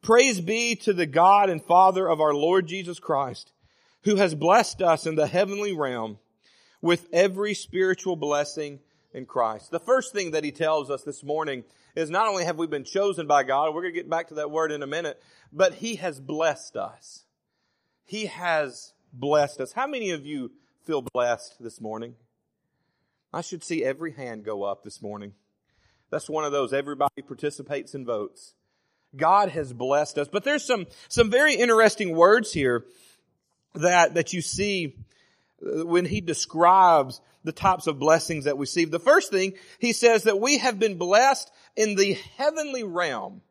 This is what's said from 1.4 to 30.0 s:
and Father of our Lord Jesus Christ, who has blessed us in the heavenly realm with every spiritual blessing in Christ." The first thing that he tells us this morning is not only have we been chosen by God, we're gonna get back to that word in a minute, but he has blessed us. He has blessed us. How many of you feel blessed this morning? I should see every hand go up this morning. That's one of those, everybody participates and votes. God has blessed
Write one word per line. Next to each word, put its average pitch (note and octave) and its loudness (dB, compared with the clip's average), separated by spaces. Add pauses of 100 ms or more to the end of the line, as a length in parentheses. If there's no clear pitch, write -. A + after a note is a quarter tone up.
and E3 -4
Father F#3 4
of D#3+ 0
our D3+ 2
Lord E3+ 2
Jesus F3 -12
Christ, C3+ -6 (520)
who G3+ 2
has F#3+ 2
blessed F3 2
us E3 2
in D#3+ -4
the D3+ 0
heavenly G3+ -2
realm A#2+ -6 (640)
with E3+ 0
every G3 2
spiritual F#3 -2
blessing D3 -4 (340)
in C3 -12
Christ." A2 -4
The E3 -6
first B3+ 0
thing F#3 -6
that D#3 -2
he D3 -6
tells D#3 -2
us C#3 -6
this C#3+ -12
morning C#3+ -6 (300)
is D#3 -4
not G3 0
only F#3+ -2
have E3 -4
we E3 -4
been D3 -6
chosen G3 -2
by C#3+ 4
God, C#3+ 0
we're E3+ -8
gonna F3 -8
get E3+ -10
back E3 -4
to D#3 -16
that D3+ -6
word D#3 -2
in D3 -8
a C#3 -10
minute, D3+ -8 (300)
but F3 2
he - -10
has D#3 -8
blessed D3+ -4
us. - -12 (800)
He G#3+ -8
has D#3+ -4 (200)
blessed C#3+ 0
us. B2+ -8
How C4 -4
many A#3+ -6
of D3 -8
you C#3+ -10 (340)
feel D3+ -2 (120)
blessed A#2+ -2
this A2+ -16
morning? A2+ -12 (1160)
I E3 -8
should E3+ -14
see E3 -4
every C#3 -6
hand A#2 -12
go G#2 -6
up G2+ -6
this - -20
morning. G#2 -12 (760)
That's - -8
one D#3 -4
of D3 -4
those, C3+ -2
everybody C#3 -4
participates C#3+ -10
and C3 -12
votes. G#2+ -8 (600)
God F3+ 2
has C#3 -8
blessed C#3 -2